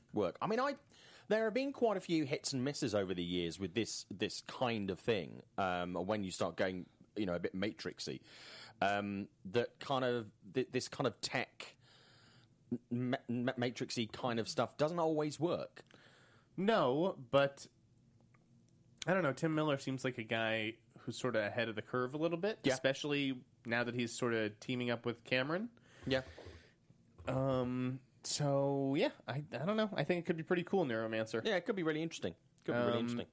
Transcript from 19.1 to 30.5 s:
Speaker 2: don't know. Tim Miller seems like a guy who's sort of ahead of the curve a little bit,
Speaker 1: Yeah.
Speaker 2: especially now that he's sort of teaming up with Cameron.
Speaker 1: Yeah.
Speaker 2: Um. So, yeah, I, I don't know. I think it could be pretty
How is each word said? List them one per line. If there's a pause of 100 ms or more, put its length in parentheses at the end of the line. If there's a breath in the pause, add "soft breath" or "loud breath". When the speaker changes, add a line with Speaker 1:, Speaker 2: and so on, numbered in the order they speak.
Speaker 2:
don't
know.
Tim
Miller
seems
like
a
guy (240)
who's
sort
of
ahead
of
the
curve
a
little
bit,
Speaker 1:
Yeah.
Speaker 2:
especially (260)
now
that
he's
sort
of
teaming
up
with
Cameron. (360 loud breath)
Speaker 1:
Yeah. (1040 loud breath)
Speaker 2:
Um. (220)
So,
yeah, (180)
I, (160)
I
don't
know.
I
think
it
could
be
pretty